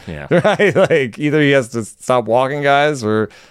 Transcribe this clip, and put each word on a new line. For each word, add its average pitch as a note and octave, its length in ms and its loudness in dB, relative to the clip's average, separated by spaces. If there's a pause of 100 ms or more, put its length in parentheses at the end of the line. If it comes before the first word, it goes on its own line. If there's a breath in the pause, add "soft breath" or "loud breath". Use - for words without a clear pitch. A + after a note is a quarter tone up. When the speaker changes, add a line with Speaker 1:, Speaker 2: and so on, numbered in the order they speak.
Speaker 1:
Yeah. D2 220 -12
Speaker 2:
<laughs> E3+ 160 2
Right? G3 300 0
Like, D3 440 0
either D3 220 0
he C#3+ 100 4
has C3 180 2
to A#2 160 -6
stop B2 400 -2
walking C3 380 0
guys C#3+ 420 0
or G#2+ 240 0 (220 loud breath)